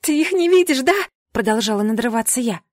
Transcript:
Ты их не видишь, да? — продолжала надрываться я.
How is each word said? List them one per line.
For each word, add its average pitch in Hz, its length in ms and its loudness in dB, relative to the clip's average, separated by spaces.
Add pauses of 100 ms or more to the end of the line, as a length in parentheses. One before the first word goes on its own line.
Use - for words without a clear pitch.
Ты 302 200 -2
их 311 120 0
не 359 160 0
видишь, 349 340 4
да? — 262 120 2 (380)
продолжала 214 500 -2
надрываться 226 580 -2
я. 233 200 -4 (120)